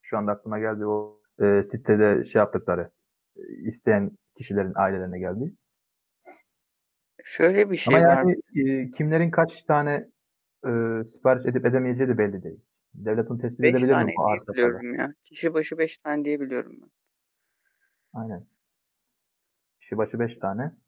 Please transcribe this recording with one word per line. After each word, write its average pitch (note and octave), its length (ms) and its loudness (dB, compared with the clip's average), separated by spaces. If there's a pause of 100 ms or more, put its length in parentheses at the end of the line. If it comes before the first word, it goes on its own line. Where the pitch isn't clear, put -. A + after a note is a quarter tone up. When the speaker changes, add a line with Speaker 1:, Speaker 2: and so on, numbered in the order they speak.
Speaker 1:
Şu - 160 -6
anda G#2 140 -2
aklıma G#2+ 260 -8
geldi G#2+ 280 -4
o, G#2+ 340 -4 (220)
e, G2+ 200 4
sitede G#2 640 2
şey - 140 0
yaptıkları, F#2 520 0 (460)
e, - 40 -20 (260)
isteyen G3+ 440 0 (280)
kişilerin G2+ 360 -4
ailelerine F#2 440 -2
geldi. G2 360 -6 (1700)
Speaker 2:
Şöyle G3 460 2
bir F3+ 60 -2
şey D3 200 2
Speaker 1:
Ama E3+ 100 8
Speaker 2:
var. C3+ 100 8
Speaker 1:
yani, C3 200 2 (320)
e, C3 220 -2
kimlerin D#3+ 400 0
kaç E3 320 0
tane, D3 460 0 (580)
e, B2+ 40 -2 (340)
sipariş B2+ 420 0
edip B2+ 200 0
edemeyeceği B2+ 420 0
de A2 100 2
belli G2 240 0
değil. E2 180 -14 (340)
Devlet G#2+ 340 -2
bunu A#2+ 120 -6
tespit A#2+ 220 -6
Speaker 2:
Beş B2 80 6
Speaker 1:
edebilir B2+ 160 2
mi C3+ 60 4
Speaker 2:
tane A#2 240 2
Speaker 1:
bu D2+ 100 0
Speaker 2:
diye G#2 80 2
Speaker 1:
arsa - 180 -10
Speaker 2:
biliyorum A#2+ 280 0
Speaker 1:
kadar? B2 240 -8
Speaker 2:
ya. C#3+ 100 -10 (100)
Kişi E3 300 -6
başı D#3+ 240 -4
beş D#3+ 200 -4
tane D3 260 -6
diye D3 160 -2
biliyorum C3 420 -8
ben. - 80 -20 (1200)
Speaker 1:
Aynen. A2 340 -12 (1300)
Kişi - 180 -10
başı A2 200 -2
beş A#2 180 -4
tane. A2+ 360 -6 (160)